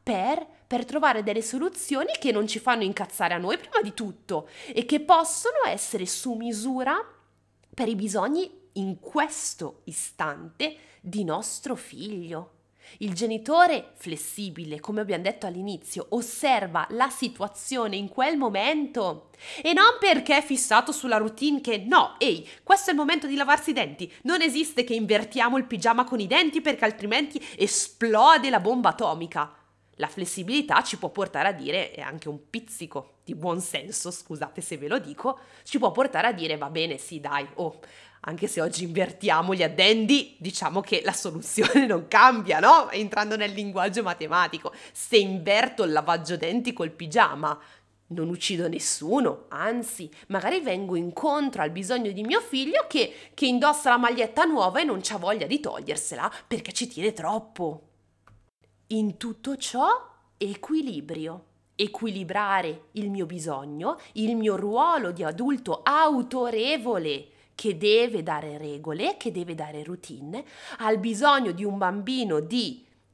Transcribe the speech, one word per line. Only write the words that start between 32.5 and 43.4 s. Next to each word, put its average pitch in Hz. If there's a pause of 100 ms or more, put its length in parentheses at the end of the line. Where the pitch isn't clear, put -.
di -
buon 175
senso, 175
scusate 156
se 160
ve 143
lo 220
dico, 254 (240)
ci -
può 214
portare 226
a 247
dire: 160
"Va 147
bene, 160
sì, 160
dai, 143
oh, 160 (420)
anche 170
se 180
oggi 165
invertiamo 175
gli 180
addendi, 214
diciamo 165
che 185
la 185
soluzione 214
<laughs> -
non 175
cambia, 208
no?" 262
Entrando 208
nel 208